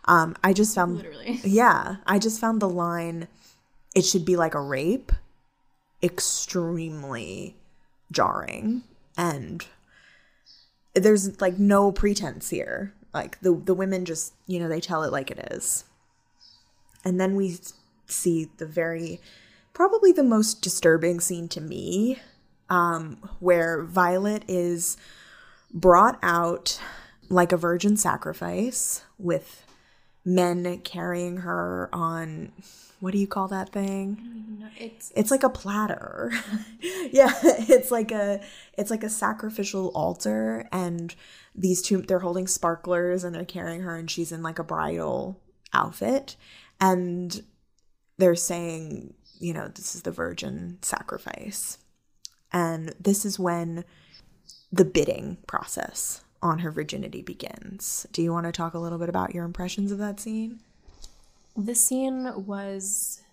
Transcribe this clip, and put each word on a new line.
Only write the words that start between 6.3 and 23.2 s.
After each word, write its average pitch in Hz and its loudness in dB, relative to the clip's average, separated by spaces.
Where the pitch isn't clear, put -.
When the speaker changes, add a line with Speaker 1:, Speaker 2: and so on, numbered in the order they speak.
Speaker 1:
jarring. 214 -2
And 165 -4
there's, 196 6
like, 185 2
no 202 6
pretense 202 -2
here. 170 -6
Like, - -8
the, 180 4
the 180 0
women 190 0
just, 160 -6
you 180 -4
know, 170 -2
they 160 -2
tell 160 -2
it 143 -2
like 135 -4
it - -12
is. - -4
And 180 0
then 190 2
we 196 0
s-, - -14
see 165 0
the 160 -8
very, 165 -4
probably 392 6
the 311 4
most 220 4
disturbing 170 2
scene 170 -4
to - -8
me, 202 -2
um, 170 0